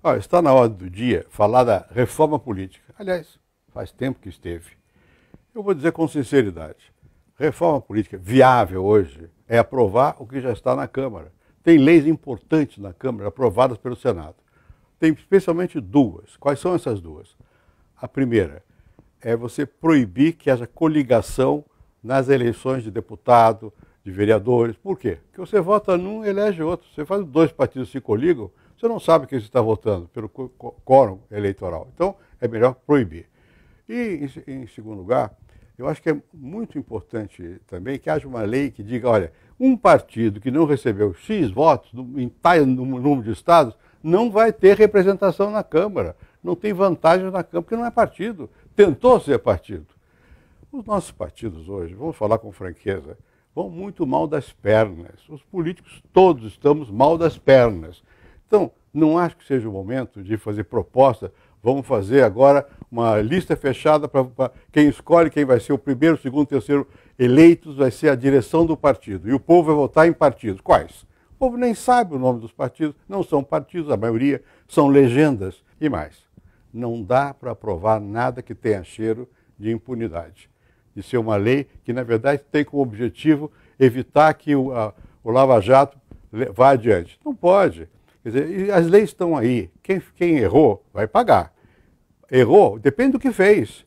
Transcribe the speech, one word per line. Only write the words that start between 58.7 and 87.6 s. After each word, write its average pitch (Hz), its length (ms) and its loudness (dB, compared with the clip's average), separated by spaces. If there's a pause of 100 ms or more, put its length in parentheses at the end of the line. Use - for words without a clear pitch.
não 156 240 2
acho 170 180 -2
que - 80 -20
seja 123 240 -4
o 104 40 -10
momento 101 500 -10
de 101 160 -6
fazer 104 260 -8
proposta. 123 640 0 (320)
Vamos 131 240 -2
fazer 117 360 2
agora 135 440 4 (240)
uma 113 300 0
lista 156 340 -2
fechada 147 540 0
pra, 131 160 0
pra 127 260 -4 (220)
quem 151 160 4
escolhe 165 400 2
quem 147 160 -2
vai 127 160 2
ser 143 140 -4
o 135 40 -4
primeiro, 143 380 0
segundo, 139 300 -4
terceiro 143 400 -2 (320)
eleitos, 151 580 4
vai 135 140 0
ser 151 180 -2
a 139 60 2
direção 135 500 2
do 160 100 -2
partido. 107 540 -4
E 131 60 0
o 139 60 -2
povo 170 260 4
vai 156 80 2
votar 151 340 2
em 165 60 0
partidos. 123 480 -2
Quais? 92 400 0 (300)
O - 60 -20
povo 240 200 -2
nem 240 160 -2
sabe 240 400 0
o - 40 -4
nome 127 220 -2
dos 113 120 -18
partidos, 147 440 -8 (100)
não 196 160 -6
são 139 220 -2
partidos, 156 460 -8
a 120 60 0
maioria 117 460 -2 (240)
são 147 220 2
legendas. 135 720 2 (160)
E 151 100 -4
mais, 85 280 -8 (560)
não 117 300 -8
dá 131 320 -2
pra 123 160 -14
aprovar 107 500 -4
nada 120 400 -8
que 117 140 -16
tenha 104 280 -4
cheiro 113 460 -8 (300)
de 104 120 -6
impunidade. 110 800 -10 (480)
De 101 60 -14
ser - 160 -4
uma 110 180 -2
lei 127 320 0 (160)
que, 120 80 -8
na 127 100 -6
verdade, 120 480 -2
tem 147 140 -2
como 143 180 -4
objetivo 135 720 -4 (260)
evitar 135 540 2
que 147 240 -2
o, 135 160 -2
a, 110 220 -6 (280)
o 110 80 -8
Lava 127 300 4
Jato 135 380 2 (340)
le-, 107 140 -6
vá 123 240 4
adiante. 107 520 0
Não 294 120 -10
pode. 170 540 0 (340)